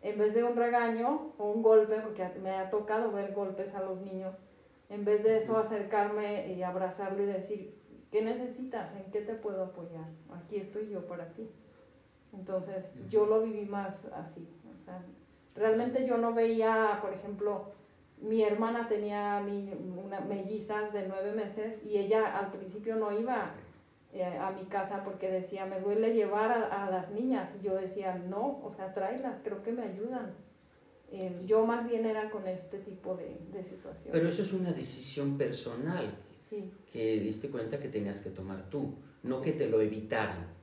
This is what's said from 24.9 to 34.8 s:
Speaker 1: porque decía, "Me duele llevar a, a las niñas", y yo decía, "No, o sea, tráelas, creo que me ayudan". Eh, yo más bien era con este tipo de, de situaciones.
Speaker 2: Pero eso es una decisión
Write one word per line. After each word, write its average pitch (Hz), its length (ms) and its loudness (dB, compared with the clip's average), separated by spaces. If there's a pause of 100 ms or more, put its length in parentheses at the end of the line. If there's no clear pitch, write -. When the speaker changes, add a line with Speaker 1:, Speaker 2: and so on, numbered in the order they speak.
Speaker 1:
porque 190 260 -4
decía, 190 360 -2
"Me 190 140 -4
duele 220 340 4
llevar 214 380 4
a, 208 340 2
a 190 40 0
las 185 220 0
niñas", 214 380 0 (100)
y 185 60 -8
yo 190 100 2
decía, 190 400 -2
"No, 202 480 -2
o 214 60 -8
sea, 190 240 -8
tráelas, 226 500 -2
creo 202 200 -6
que 226 80 -2
me 247 120 -2
ayudan". 208 500 -4 (800)
Eh, 185 340 -6
yo 220 200 6
más 233 240 2
bien 226 160 2
era 214 240 0
con 190 180 -6
este 185 320 -6
tipo 185 360 -6
de, 165 220 -10 (140)
de 190 120 -8
situaciones. - 480 -12
Speaker 2:
Pero 170 180 6
eso 196 140 0
es 190 100 0
una 180 180 2
decisión - 680 -2